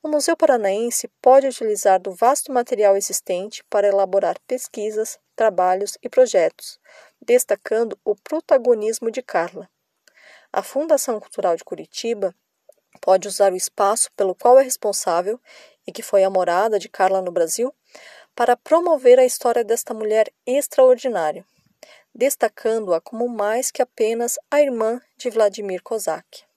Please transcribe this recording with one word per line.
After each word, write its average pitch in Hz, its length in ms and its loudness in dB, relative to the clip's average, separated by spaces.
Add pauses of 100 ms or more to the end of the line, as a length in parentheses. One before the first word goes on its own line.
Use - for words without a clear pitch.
O 311 60 -10
Museu 302 280 0
Paranaense 240 680 0 (160)
pode 269 240 6
utilizar 214 540 0
do 190 100 -10
vasto 240 400 0
material 214 460 2
existente 196 720 -6
para 202 160 0
elaborar 190 540 0
pesquisas, 220 800 -8 (160)
trabalhos 190 680 0
e 247 60 -10
projetos, - 720 0 (400)
destacando 226 840 -2
o 208 120 -2
protagonismo 233 920 -2
de 233 140 -8
Karla. 175 480 -6 (840)
A 190 120 -4
Fundação 277 560 -2
Cultural 185 340 -4
de 165 80 -8
Curitiba 190 720 -8 (680)
pode 190 280 2
usar 196 240 2
o 185 40 -6
espaço 202 600 -2
pelo 190 180 -2
qual 254 240 6
é 269 60 6
responsável 202 760 -4 (460)
e - 60 -14
que 226 100 -12
foi 196 220 2
a 190 60 0
morada 190 460 0
de 180 120 -4
Karla 190 340 0
no 180 80 -8
Brasil 175 420 -2 (640)
para 240 220 2
promover 294 640 4
a 254 40 6
história 240 380 0
desta 226 320 -4
mulher 220 340 0 (160)
extraordinária, 247 1000 0 (680)
destacando-a 220 880 -2
como 240 280 -8
mais 220 420 -4
que - 100 -10
apenas 233 600 -4 (100)
a 294 100 2
irmã 240 400 0 (160)
de 247 140 -8
Vladimir 202 540 -2
Kozak. - 580 -8 (140)